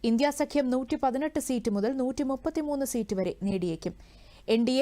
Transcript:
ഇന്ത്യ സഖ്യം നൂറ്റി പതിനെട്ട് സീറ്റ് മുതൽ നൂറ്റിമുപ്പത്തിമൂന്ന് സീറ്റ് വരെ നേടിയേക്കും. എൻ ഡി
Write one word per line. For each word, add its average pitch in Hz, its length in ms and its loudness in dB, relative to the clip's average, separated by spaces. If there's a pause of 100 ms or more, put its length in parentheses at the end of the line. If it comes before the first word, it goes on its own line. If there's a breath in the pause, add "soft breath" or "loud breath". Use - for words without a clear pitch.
ഇന്ത്യ 233 260 4
സഖ്യം 285 400 0
നൂറ്റി 262 260 0
പതിനെട്ട് 277 440 0
സീറ്റ് 240 300 -2
മുതൽ 202 220 0
നൂറ്റിമുപ്പത്തിമൂന്ന് 269 920 -2
സീറ്റ് 220 300 -2
വരെ 185 160 0 (100)
നേടിയേക്കും. 180 520 -2 (540 loud breath)
എൻ 226 160 4
ഡി 254 180 2